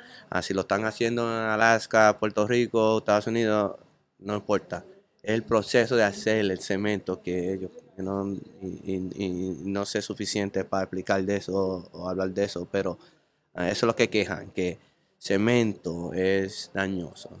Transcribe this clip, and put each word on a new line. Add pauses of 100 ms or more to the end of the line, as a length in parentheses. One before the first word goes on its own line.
(320)
Ah,
si
lo
están
haciendo
en
Alaska,
Puerto
Rico,
Estados
Unidos, (420)
no
importa. (380)
Es
el
proceso
de
hacer
el
cemento
que
ellos, (260)
you
know, (280)
y,
y,
y
no
sé
suficiente
para
explicar
de
eso
o,
o
hablar
de
eso,
pero, (560)
ah,
eso
es
lo
que
quejan,
que (400)
cemento
es
dañoso. (100)